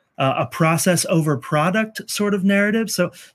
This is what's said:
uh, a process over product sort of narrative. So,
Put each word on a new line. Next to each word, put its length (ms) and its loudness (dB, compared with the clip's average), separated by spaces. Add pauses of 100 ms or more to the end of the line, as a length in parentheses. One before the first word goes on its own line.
(180)
uh, 220 0
a 80 -2
process 600 0
over 300 0
product 720 -2
sort 240 -2
of 100 -2
narrative. 460 2
So, 220 -2 (240)